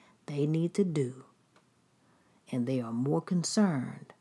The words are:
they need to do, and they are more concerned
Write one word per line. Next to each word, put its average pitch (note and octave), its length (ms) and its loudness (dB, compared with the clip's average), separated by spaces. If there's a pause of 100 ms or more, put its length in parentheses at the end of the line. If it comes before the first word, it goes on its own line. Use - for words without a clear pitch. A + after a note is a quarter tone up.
(260)
they D3 200 0
need E3 300 2
to G3+ 80 4
do, C3+ 420 -2 (1300)
and B2 140 0
they C3 160 0
are A2+ 100 -6
more C#3 300 0
concerned F3 1000 0